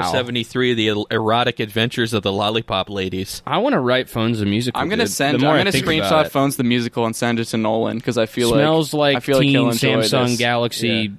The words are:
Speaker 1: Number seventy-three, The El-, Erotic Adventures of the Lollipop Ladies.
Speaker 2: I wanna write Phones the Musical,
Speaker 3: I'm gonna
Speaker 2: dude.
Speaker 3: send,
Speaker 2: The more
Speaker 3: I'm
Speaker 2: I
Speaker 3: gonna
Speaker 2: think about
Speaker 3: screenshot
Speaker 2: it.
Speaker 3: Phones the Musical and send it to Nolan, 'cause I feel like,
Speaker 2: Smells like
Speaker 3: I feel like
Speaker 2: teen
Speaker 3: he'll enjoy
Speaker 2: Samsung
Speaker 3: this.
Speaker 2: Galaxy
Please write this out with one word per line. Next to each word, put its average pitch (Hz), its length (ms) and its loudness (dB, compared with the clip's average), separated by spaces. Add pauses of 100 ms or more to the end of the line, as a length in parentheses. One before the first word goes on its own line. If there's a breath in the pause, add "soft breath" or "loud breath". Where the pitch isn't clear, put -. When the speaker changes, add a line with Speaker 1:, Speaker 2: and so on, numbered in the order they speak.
Speaker 1:
Number 90 80 0
seventy-three, 123 640 0
The 110 160 2
El-, 104 220 -2
Erotic 113 480 0
Adventures 113 540 -2
of 104 100 0
the 98 80 0
Lollipop 104 580 -2
Ladies. 95 560 -6
Speaker 2:
I 147 140 -2
wanna 240 200 0
write 127 300 0
Phones 117 300 -2
the 104 80 0
Musical, 120 340 0
Speaker 3:
I'm 147 80 -4
gonna 220 140 0
Speaker 2:
dude. 196 80 -2
Speaker 3:
send, 139 240 0
Speaker 2:
The 123 80 2
more 147 80 4
Speaker 3:
I'm 156 40 4
Speaker 2:
I 143 40 2
Speaker 3:
gonna 196 120 0
Speaker 2:
think 135 140 -2
about 160 260 0
Speaker 3:
screenshot 156 140 4
Speaker 2:
it. - 60 -8
Speaker 3:
Phones 139 260 0
the 135 60 -2
Musical 120 420 0
and 113 100 -4
send 120 240 -2
it 117 60 -4
to 117 120 -4
Nolan, 110 440 -2
'cause 120 160 -4
I 113 80 2
feel 117 240 -2
like, 113 100 4
Speaker 2:
Smells 156 340 2
like 143 240 2
Speaker 3:
I - 20 -2
feel 139 180 2
like 131 60 4
Speaker 2:
teen 139 80 4
Speaker 3:
he'll 135 180 2
enjoy 127 320 2
Speaker 2:
Samsung 127 280 2
Speaker 3:
this. 120 100 0
Speaker 2:
Galaxy 117 800 0